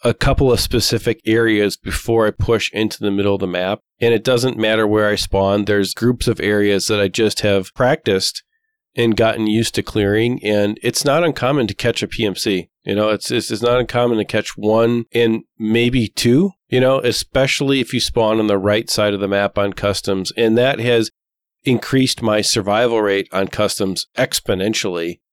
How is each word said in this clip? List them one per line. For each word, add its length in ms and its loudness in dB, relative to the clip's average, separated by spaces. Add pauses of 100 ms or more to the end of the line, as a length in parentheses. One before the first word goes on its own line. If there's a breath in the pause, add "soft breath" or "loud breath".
a 80 2
couple 400 2
of 80 2
specific 640 -2
areas 540 2
before 480 0
I 40 2
push 440 0
into 260 -2
the 100 -2
middle 260 0
of 40 -8
the 60 -4
map. 340 -4 (200)
And 120 2
it 100 0
doesn't 360 0
matter 280 2
where 220 2
I 60 0
spawn. 500 0
There's 300 0
groups 340 0
of 120 -2
areas 480 0
that 120 0
I 80 2
just 320 0
have 340 0
practiced 680 0 (540)
and 200 0
gotten 300 0
used 300 0
to 60 -2
clearing. 600 0
And 400 0
it's 220 -4
not 180 2
uncommon 460 0
to 60 -8
catch 280 -2
a 60 -4
P 160 -6
M 100 -2
C. 340 -2 (160)
You 120 -4
know, 140 2
it's, 200 -4
it's, 200 -2
it's 120 -4
not 160 2
uncommon 400 0
to 60 0
catch 320 -4
one 560 2
and 300 2 (140)
maybe 520 2
two, 440 2 (160)
you 120 2
know, 200 4
especially 800 0
if 120 -4
you 80 -2
spawn 400 0
on 80 2
the 100 2
right 320 0
side 240 0
of 60 -4
the 80 0
map 280 0
on 160 0
customs. 640 -4
And 220 2
that 220 2
has 300 0 (540)
increased 580 0
my 180 0
survival 600 0
rate 300 0
on 180 -2
customs 580 -2 (100)
exponentially. 1040 -4 (120)